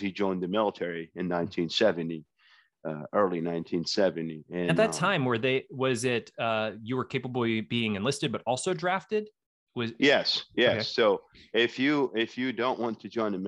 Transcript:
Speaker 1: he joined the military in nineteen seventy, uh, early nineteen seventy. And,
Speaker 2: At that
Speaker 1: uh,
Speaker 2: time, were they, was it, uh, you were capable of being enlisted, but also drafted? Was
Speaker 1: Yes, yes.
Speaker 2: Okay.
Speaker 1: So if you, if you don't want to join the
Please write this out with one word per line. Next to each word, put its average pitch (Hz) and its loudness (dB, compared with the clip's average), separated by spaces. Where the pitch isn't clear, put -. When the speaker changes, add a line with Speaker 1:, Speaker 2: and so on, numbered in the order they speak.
Speaker 1:
he 98 -2
joined 95 0
the 90 -4
military 90 -2
in 90 -4
nineteen 85 -2
seventy, 82 0
uh, 76 -8
early 92 2
nineteen 85 -2
seventy. 82 0
And, 87 -2
Speaker 2:
At - 4
that 226 2
Speaker 1:
uh, - -6
Speaker 2:
time, 185 2
were 123 2
they, 131 0
was 131 0
it, 123 0
uh, 110 0
you 117 -4
were 120 -2
capable 127 -4
of 110 0
being 113 0
enlisted, 131 0
but - -4
also 127 0
drafted? 185 -2
Was 117 -2
Speaker 1:
Yes, 131 4
yes. 113 4
Speaker 2:
Okay. 107 0
Speaker 1:
So 104 4
if 117 2
you, 143 2
if 113 -2
you 127 -2
don't 113 -2
want 113 -4
to 110 -12
join 107 -2
the 95 -2